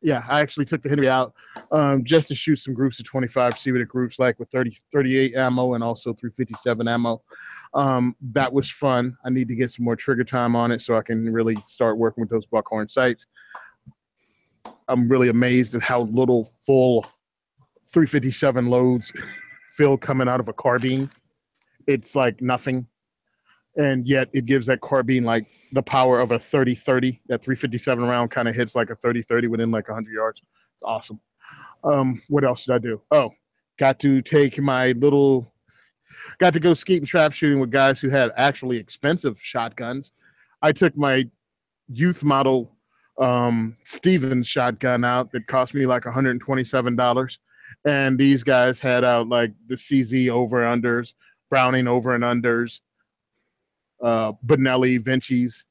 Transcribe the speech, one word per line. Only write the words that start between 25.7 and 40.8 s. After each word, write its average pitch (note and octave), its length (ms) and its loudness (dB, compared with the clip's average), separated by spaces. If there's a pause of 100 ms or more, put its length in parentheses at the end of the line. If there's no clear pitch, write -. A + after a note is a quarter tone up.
the C3 100 0
power B2+ 360 2
of A#2+ 140 0
a A#2 80 0
thirty B2+ 340 0
thirty. B2+ 540 0
That A#2+ 120 -4
three C3 140 -4
fifty-seven A#2+ 500 -4
round A#2+ 280 0
kinda A#2 200 -2
hits A#2 220 -4
like A#2 160 0
a A#2 60 -10
thirty A#2+ 260 -2
thirty A#2+ 240 0
within, A2+ 240 -2
like, A2 180 -4
a A2 60 -8
hundred A2 180 -10
yards. A2 300 -4 (320)
It's - 80 -20
awesome. G#2+ 380 -8 (640)
Um, C3 440 0
what C#3+ 160 0
else B2 200 -2
did B2+ 100 0
I B2 40 2
do? A2+ 220 -6 (120)
Oh, C3+ 180 2 (480)
got C3+ 220 2
to C3+ 220 4
take C#3+ 360 2
my B2+ 340 0
little, C3+ 600 2 (840)
got F3+ 160 4
to E3+ 60 0
go E3+ 140 4
skeet F3+ 240 0
and D3 80 -6
trap D3+ 260 2
shooting C#3+ 280 2
with B2 100 -2
guys C3+ 300 2
who C#3 80 -2
had B2+ 280 2
actually C3 400 0
expensive C#3 640 -4
shotguns. A#2+ 720 -8 (520)
I D3+ 100 4
took D3 240 2